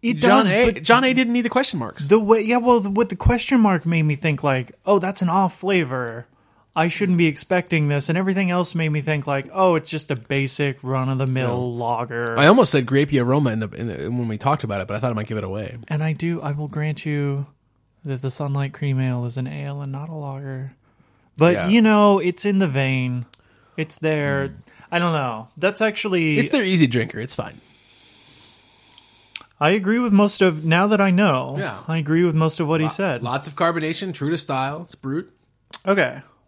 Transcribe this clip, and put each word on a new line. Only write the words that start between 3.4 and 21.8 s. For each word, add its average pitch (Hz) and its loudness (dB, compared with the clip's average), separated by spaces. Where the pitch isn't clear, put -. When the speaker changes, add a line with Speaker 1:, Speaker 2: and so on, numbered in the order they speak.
Speaker 1:
mark 190 4
made 165 2
me 151 2
think, 147 -2
like, 131 0
"Oh, 202 4
that's 185 -4
an 180 0
off 185 0
flavor. 127 -4
I 170 2
shouldn't 180 0
be 170 4
expecting 160 -2
this." 143 -2
And 160 0
everything 190 0
else 175 -2
made 165 -2
me 151 -2
think, 147 -4
like, 139 -4
"Oh, 185 4
it's 160 -2
just 156 -6
a 139 -2
basic 139 -4
run-of-the-mill 131 -2
Speaker 2:
No. 123 -2
Speaker 1:
lager." 120 -4
Speaker 2:
I 143 6
almost 240 6
said 135 0
grapey 139 2
aroma 131 2
in 110 -4
the, 107 -4
in 117 -8
the, 95 -6
when 123 -4
we 107 -6
talked 143 -2
about 101 -4
it, 92 -6
but 101 -6
I 104 -4
thought 123 -2
I 117 -4
might 107 -4
give 110 -6
it 101 -4
away. 104 -8
Speaker 1:
And 151 -4
I 156 -2
do, 165 -4
I 147 -6
will 147 -6
grant 151 -6
you 143 -4
that 135 -6
the 135 -4
Sunlight 139 -4
Cream 139 -2
Ale 127 -2
is 120 -8
an 127 -6
ale 143 -10
and 139 -10
not 143 -10
a 165 -12
lager. 135 -10
But, 165 6
Speaker 2:
Yeah. 107 -2
Speaker 1:
you 226 4